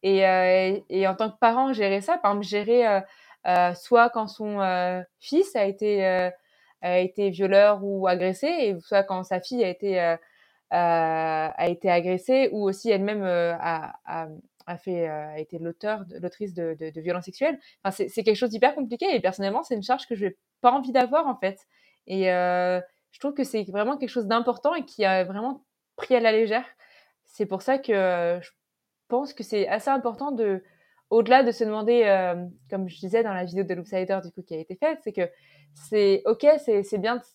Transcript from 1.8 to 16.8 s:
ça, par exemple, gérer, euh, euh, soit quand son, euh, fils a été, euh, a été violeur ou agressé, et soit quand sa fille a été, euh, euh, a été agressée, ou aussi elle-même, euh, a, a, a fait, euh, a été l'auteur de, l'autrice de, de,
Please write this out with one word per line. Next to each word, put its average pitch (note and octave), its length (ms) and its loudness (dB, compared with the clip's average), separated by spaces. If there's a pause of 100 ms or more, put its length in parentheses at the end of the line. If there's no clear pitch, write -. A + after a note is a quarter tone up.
ça, D#4+ 160 -2
par G#3+ 140 0
exemple, G#3 160 -2
gérer, G#3+ 400 2
euh, G3 140 2 (460)
euh, F3+ 280 2
soit A#3 340 4
quand A3+ 200 -4
son, G#3 320 -8
euh, F3+ 420 -2 (160)
fils F#4+ 360 0
a G#3 120 2
été, G3+ 400 0
euh, F#3 240 2 (500)
a F3+ 200 2
été F#3+ 280 0
violeur G3 540 4
ou G3 240 -2
agressé, F#3 400 0
et B3 340 -2
soit G3 220 0
quand F#3+ 200 -4
sa F3+ 200 -4
fille B3 200 -4
a F#3 60 2
été, F#3 320 -2
euh, E3+ 140 2
euh, - 20 -4 (560)
a D#3+ 960 0
été F3 220 -2
agressée, F#3 640 2
ou G#3 140 -2
aussi G3 220 -4
elle-même, G3+ 340 0
euh, F3 360 0
a, D#3+ 380 -6 (100)
a, E3 220 -8 (380)
a E3+ 120 -10
fait, F3 300 -4
euh, D3+ 260 -10
a D3+ 40 -10
été D#3 200 -10
l'auteur F#3+ 480 -8
de, E3+ 120 -18
l'autrice F3+ 360 -10
de, E3 240 -6
de, D#3+ 100 -10